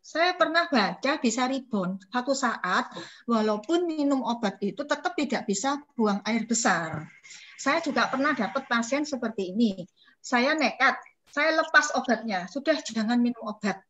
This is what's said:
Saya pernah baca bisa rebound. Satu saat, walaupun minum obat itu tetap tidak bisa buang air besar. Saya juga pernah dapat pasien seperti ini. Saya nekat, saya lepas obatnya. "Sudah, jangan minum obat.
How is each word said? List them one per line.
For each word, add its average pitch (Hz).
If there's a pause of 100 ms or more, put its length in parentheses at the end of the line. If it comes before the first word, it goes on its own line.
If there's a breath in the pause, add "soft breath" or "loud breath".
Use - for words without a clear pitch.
Saya 349
pernah 339
baca 262
bisa 247
rebound. 202
Satu 247
saat, 226 (360 loud breath)
walaupun 226
minum 285
obat 233
itu 202
tetap 294
tidak 247
bisa 269 (160)
buang 208
air 220
besar. 165 (480 loud breath)
Saya 294
juga 240
pernah 277
dapat 262
pasien 240
seperti 214
ini. 202 (360 soft breath)
Saya 262
nekat, 254 (320)
saya 320
lepas 302
obatnya. 220
"Sudah, 285
jangan 226
minum 240
obat. 208